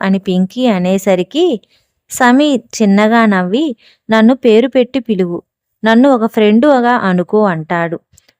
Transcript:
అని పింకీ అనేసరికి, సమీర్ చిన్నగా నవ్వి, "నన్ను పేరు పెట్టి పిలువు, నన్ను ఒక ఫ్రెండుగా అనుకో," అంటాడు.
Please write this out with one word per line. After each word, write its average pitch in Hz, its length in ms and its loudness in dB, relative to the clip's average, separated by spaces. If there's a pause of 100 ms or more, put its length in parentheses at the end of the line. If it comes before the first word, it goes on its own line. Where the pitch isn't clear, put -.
అని 190 160 0
పింకీ 190 480 -4
అనేసరికి, 196 920 -2 (500)
సమీర్ 254 720 0
చిన్నగా 214 440 2
నవ్వి, 208 500 -2 (340)
"నన్ను 220 240 4
పేరు 240 340 2
పెట్టి 254 320 -2
పిలువు, 185 420 -4 (420)
నన్ను 226 260 4
ఒక 226 160 0
ఫ్రెండుగా 240 680 2
అనుకో," 190 520 -2
అంటాడు. 170 560 -4 (400)